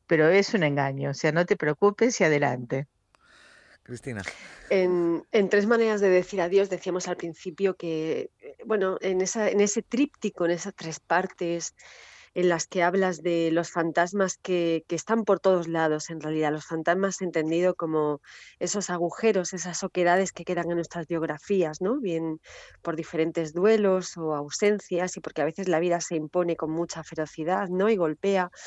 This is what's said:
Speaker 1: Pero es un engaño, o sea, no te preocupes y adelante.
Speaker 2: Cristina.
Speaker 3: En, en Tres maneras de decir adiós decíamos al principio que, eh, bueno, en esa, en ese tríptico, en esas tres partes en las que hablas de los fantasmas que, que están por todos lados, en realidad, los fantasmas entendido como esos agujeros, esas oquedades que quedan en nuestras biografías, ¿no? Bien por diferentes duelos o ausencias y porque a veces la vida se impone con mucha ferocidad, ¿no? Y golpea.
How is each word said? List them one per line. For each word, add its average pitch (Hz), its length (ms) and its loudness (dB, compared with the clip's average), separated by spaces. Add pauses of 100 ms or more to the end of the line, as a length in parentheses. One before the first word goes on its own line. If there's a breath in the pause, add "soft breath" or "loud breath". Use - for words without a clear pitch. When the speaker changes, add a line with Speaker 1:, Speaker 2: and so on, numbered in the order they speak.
Speaker 1:
Pero 160 220 6
es 196 260 4
un 180 100 2
engaño, 139 460 0
o 143 40 -4
sea, 156 180 0
no 175 140 2
te 190 100 2
preocupes 202 640 2
y 190 40 6
adelante. 139 640 0 (960 soft breath)
Speaker 2:
Cristina. 117 460 -10 (400 loud breath)
Speaker 3:
En, 180 540 2 (100)
en 202 180 4
Tres 208 160 4
maneras 226 340 2
de 202 80 4
decir 180 320 2
adiós 190 300 2
decíamos 180 380 -4
al 180 80 -4
principio 180 600 -4
que, 160 540 -4 (100)
eh, 139 240 -18
bueno, 190 360 0
en 185 200 0
esa, 214 300 0
en 202 100 2
ese 208 220 2
tríptico, 226 640 -2
en 170 60 2
esas 175 220 -6
tres 160 260 -10
partes 170 720 -2 (600 loud breath)
en 180 140 2
las 165 180 0
que 180 160 -2
hablas 180 400 2
de 165 300 2
los 165 180 0
fantasmas 175 680 0
que, 170 500 0
que 170 80 -2
están 220 280 -2
por 190 160 4
todos 180 280 2
lados, 160 400 0
en 165 120 -10
realidad, 156 300 -2
los 151 160 -4
fantasmas 175 540 0
entendido 170 540 0
como 156 480 -2 (360 loud breath)
esos 185 300 -4
agujeros, 180 640 0
esas 180 320 -6
oquedades 180 480 2
que - 140 -16
quedan 170 240 -2
en 170 60 -2
nuestras 165 300 -6
biografías, 160 760 -2
¿no? 247 180 0
Bien 165 380 -4 (420 loud breath)
por 160 160 -6
diferentes 160 560 -2
duelos 190 640 2
o 160 180 -4
ausencias 180 840 -2
y - 20 -12
porque - 220 -6
a - 20 2
veces 175 240 -4
la 160 120 2
vida 170 200 0
se 170 160 -6
impone 165 400 -2
con 156 140 -4
mucha 165 340 -4
ferocidad, 165 640 -4
¿no? 185 220 2
Y 220 60 4
golpea. 180 540 0 (160 loud breath)